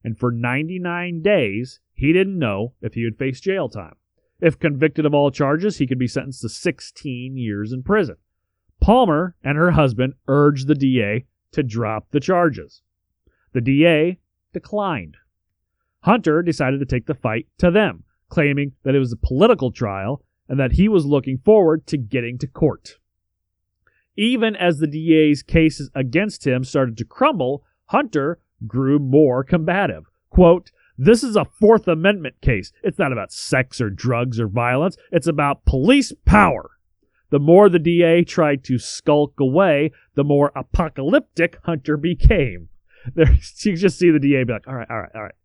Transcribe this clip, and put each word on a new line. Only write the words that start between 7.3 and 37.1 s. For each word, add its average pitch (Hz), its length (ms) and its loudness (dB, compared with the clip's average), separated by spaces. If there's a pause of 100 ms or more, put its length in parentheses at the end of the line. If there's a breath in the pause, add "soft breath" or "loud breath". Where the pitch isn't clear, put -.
years 107 340 -6
in 131 120 -8
prison. 190 340 -2 (640)
Palmer 185 600 2
and 143 140 -2
her 175 140 2
husband 131 440 0 (120)
urged 139 400 2
the 151 80 2
D 131 260 0
A 107 240 -4 (280)
to 151 100 -2
drop 110 480 -6
the 147 80 0
charges. 151 600 -2 (720)
The 127 80 -2
D 139 260 2
A 170 320 0 (320)
declined. 165 640 -8 (840)
Hunter 175 400 0
decided 139 380 -2
to 139 60 -4
take 123 200 -6
the 156 80 -6
fight 117 340 -6 (120)
to 175 120 2
them, 170 320 0 (240)
claiming 143 460 -2 (100)
that 135 120 0
it 139 40 4
was 123 140 -2
a 113 40 -10
political 143 540 0
trial 104 520 -8 (260)
and 135 100 -4
that 127 140 0
he 196 160 2
was 175 160 2
looking 131 320 -2
forward 170 500 4
to 156 100 -6
getting 120 420 -6
to 139 80 -6
court. - 500 -4 (1200)
Even 220 380 -2
as 175 240 -2
the 156 80 0
D 160 260 0
A's 151 300 4
cases 156 520 0
against 143 500 -4
him 127 180 0
started 127 340 -2
to 113 80 -8
crumble, 151 580 -2 (220)
Hunter 170 540 -2 (280)
grew 135 320 0
more 135 440 4
combative. 165 600 -2 (240)
Quote, 175 420 6 (260)
"This 214 260 4
is 226 120 -6
a 160 100 2
Fourth 214 420 2
Amendment 165 540 -2
case. 110 320 -2 (100)
It's - 160 -4
not 147 120 0
about 101 200 -8
sex - 480 -4
or 110 100 -2
drugs 120 500 -4
or 113 80 -2
violence. 123 500 -2 (140 soft breath)
It's 170 160 0
about 143 380 -2
police 208 480 2 (120)
power." 170 460 2 (580)